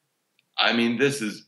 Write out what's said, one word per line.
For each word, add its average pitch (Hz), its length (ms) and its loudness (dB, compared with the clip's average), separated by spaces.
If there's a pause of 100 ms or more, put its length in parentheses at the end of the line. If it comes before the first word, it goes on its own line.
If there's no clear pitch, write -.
(580)
I 107 140 2
mean, 117 260 0
this 135 240 0
is 104 260 -8